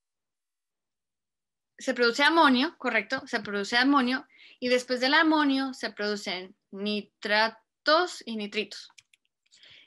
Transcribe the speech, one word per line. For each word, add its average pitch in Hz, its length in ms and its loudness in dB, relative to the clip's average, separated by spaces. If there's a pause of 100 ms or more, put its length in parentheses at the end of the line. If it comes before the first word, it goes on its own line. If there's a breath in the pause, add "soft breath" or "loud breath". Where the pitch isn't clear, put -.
(1800)
Se 262 160 -4
produce 240 280 0
amonio, 294 540 4
correcto, 240 500 -4
se 240 140 -4
produce 202 380 -4
amonio 262 480 2 (320 soft breath)
y 247 100 -4
después 247 320 0
del 262 140 2
amonio 285 580 2
se 233 200 -8
producen 202 640 -6 (160)
nitratos 214 1600 -2
y 226 100 -8
nitritos. 208 540 -8 (960 soft breath)